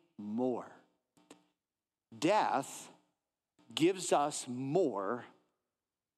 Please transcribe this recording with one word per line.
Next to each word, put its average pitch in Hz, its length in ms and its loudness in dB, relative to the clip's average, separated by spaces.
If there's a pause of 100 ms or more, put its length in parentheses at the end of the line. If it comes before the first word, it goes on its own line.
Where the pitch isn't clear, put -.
(180)
more." 110 540 -2 (1500)
Death 135 720 0 (840)
gives 175 400 2
us 147 340 0
more 123 800 0 (920)